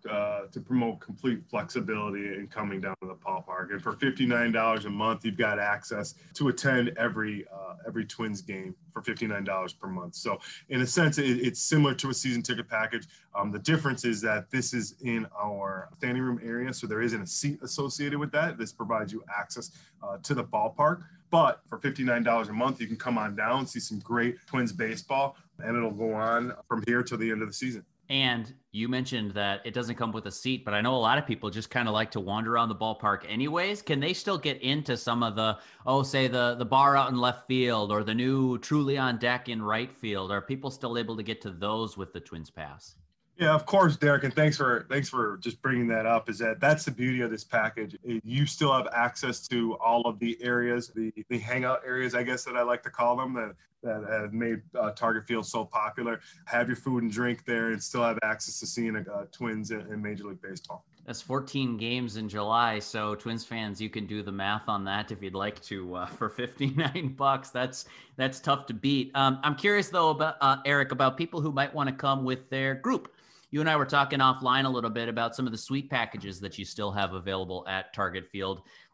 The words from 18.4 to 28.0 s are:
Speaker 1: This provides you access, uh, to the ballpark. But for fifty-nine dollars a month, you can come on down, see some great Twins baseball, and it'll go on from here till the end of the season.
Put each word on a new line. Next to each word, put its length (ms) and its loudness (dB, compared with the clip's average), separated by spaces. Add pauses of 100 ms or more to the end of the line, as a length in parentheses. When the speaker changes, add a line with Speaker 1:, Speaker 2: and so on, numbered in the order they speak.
Speaker 1:
This 140 -6
provides 400 -2
you 100 -8 (160)
access, 340 -8 (300)
uh, 220 -8
to 100 0
the 120 -2
ballpark. 560 2 (280)
But 380 6
for 100 -8
fifty-nine 460 2
dollars 240 4
a 60 -6
month, 260 0
you 80 -4
can 80 -4
come 220 0
on 180 -2
down, 320 2
see 140 -8
some 180 -6
great 380 0 (100)
Twins 240 0
baseball, 680 -2 (220)
and 180 0
it'll 140 2
go 200 -2
on 420 0 (140)
from 200 -2
here 160 4
till 160 -4
the 100 0
end 140 -2
of 40 -4
the 60 -10
season. 320 -6 (240)